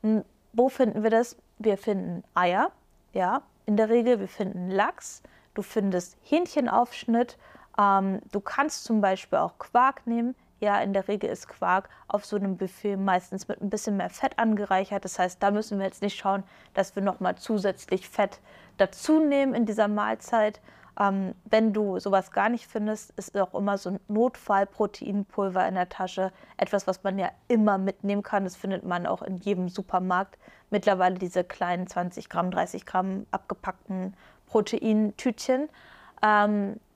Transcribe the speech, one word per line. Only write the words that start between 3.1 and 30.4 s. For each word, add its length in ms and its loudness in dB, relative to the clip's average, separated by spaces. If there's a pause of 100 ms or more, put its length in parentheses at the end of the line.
ja, 300 0 (240)
in 100 2
der 140 4
Regel. 320 4
Wir 80 -8
finden 400 -6
Lachs, 520 -2 (320)
du 80 -6
findest 600 -2
Hähnchenaufschnitt. 1160 0 (420)
Ähm, 420 4 (100)
du 80 -2
kannst 440 -2
zum 180 0
Beispiel 380 0
auch 180 -2
Quark 500 2
nehmen. 280 -2 (240)
Ja, 200 2
in 140 -2
der 140 -2
Regel 220 -2
ist 180 -8
Quark 420 -2 (180)
auf 180 -2
so 100 -6
einem 220 -2
Buffet 400 -4
meistens 500 -2
mit 140 -8
ein 80 -4
bisschen 280 -4
mehr 120 -4
Fett 300 -4
angereichert. 680 0
Das 140 -10
heißt, 220 -2
da 100 4
müssen 260 -4
wir 80 -2
jetzt 160 -6
nicht 160 -4
schauen, 260 -2 (300)
dass 220 -2
wir 80 -2
nochmal 320 0
zusätzlich 720 -2
Fett 300 -2 (380)
dazu 420 2
nehmen 340 2
in 120 2
dieser 220 2
Mahlzeit. 720 0 (400)
Ähm, 360 0 (100)
wenn 280 4
du 260 0
sowas 320 0
gar 180 0
nicht 160 -6
findest, 460 -6
ist 260 -8
auch 160 0
immer 240 0
so 140 -6
ein 160 -6
Notfallproteinpulver 1600 -2
in 80 -2
der 140 -2
Tasche. 420 -4 (260)
Etwas, 300 -2
was 160 -4
man 160 -2
ja 100 -2 (180)
immer 300 4
mitnehmen 460 -2
kann. 200 -2
Das 120 -6
findet 280 -6
man 220 -4
auch 160 -2
in 160 -8
jedem 320 -2
Supermarkt. 680 -2 (320)